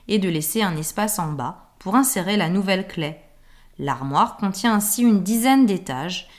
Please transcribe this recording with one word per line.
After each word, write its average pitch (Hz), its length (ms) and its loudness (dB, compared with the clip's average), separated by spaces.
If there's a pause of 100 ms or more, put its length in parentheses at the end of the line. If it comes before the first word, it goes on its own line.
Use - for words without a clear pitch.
et 214 120 0
de 190 100 0
laisser 160 340 -2
un 180 140 0
espace 208 420 -4
en 160 140 -4
bas 139 480 -8
pour 190 160 0
insérer 208 400 2
la 180 120 2
nouvelle 190 380 0
claie. 156 380 -6 (540)
L'armoire 139 580 -2
contient 208 380 0
ainsi 208 280 0
une 214 220 4
dizaine 240 420 4
d'étages 175 640 -4 (100)